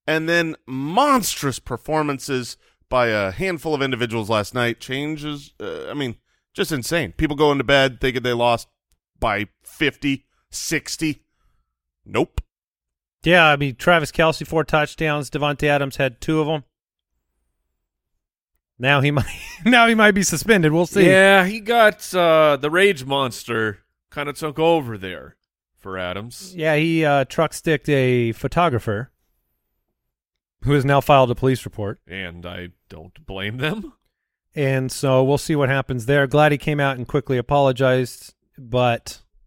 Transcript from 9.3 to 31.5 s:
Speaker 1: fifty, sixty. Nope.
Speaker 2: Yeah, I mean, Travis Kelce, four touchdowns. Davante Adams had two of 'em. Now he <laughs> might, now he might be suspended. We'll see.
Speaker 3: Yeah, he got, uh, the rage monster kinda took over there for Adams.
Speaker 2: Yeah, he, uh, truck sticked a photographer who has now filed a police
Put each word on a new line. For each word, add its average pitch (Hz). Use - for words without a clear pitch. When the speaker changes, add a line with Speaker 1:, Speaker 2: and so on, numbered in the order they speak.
Speaker 1:
fifty, 139
sixty. -
Nope. -
Speaker 2:
Yeah, 170
I 147
mean, 143
Travis 170
Kelce, 160
four 156
touchdowns. 147
Davante 147
Adams 143
had 131
two 156
of 147
'em. 151
Now 135
he 143
<laughs> -
might, 135
now 233
he 226
might 214
be 196
suspended. 170
We'll 170
see. 190
Speaker 3:
Yeah, 190
he 214
got, 214
uh, 160
the 139
rage 175
monster 117
kinda 147
took 151
over 156
there 90
for 95
Adams. 104
Speaker 2:
Yeah, 156
he, 160
uh, 143
truck -
sticked -
a 123
photographer 123
who 135
has 143
now 139
filed 131
a 117
police 131